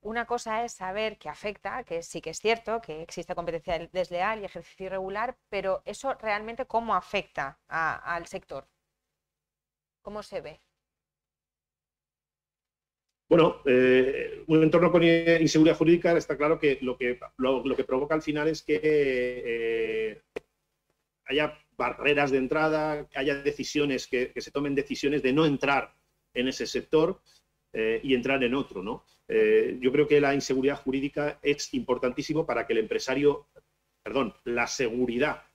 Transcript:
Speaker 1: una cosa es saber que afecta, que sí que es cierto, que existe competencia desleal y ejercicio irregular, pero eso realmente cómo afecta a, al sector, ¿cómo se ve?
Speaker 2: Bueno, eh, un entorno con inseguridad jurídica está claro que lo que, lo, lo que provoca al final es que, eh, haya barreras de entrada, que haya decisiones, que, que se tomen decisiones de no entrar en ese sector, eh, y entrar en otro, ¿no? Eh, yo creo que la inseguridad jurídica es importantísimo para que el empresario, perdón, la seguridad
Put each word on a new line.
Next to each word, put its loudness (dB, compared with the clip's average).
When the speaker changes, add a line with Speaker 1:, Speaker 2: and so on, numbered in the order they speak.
Speaker 1:
una -6
cosa -4
es -10
saber -6
que -12
afecta, -10
que -6
sí -12
que -12
es -12
cierto, -2
que -12
existe -10
competencia -6
desleal -4
y -10
ejercicio -14
irregular, -6
pero -4
eso -6
realmente -6
cómo -2
afecta -6
a, -4
al -8
sector, -14
¿cómo -12
se -10
ve? -18
Speaker 2:
Bueno, 6
eh, 4
un 6
entorno 4
con 6
inseguridad 6
jurídica 4
está -4
claro 2
que 2
lo -4
que, -2
lo, 0
lo 0
que -2
provoca 0
al 0
final -2
es -2
que, 0
eh, 0
haya -2
barreras 0
de 2
entrada, 0
que -10
haya -2
decisiones, -2
que, -2
que -10
se -14
tomen -2
decisiones -2
de 2
no 4
entrar 0
en -2
ese -6
sector, 0
eh, 0
y 0
entrar 0
en 0
otro, -4
¿no? -8
Eh, 4
yo 2
creo 4
que 6
la 2
inseguridad 0
jurídica -4
es -2
importantísimo -2
para -4
que 0
el 2
empresario, 0
perdón, -2
la -2
seguridad -2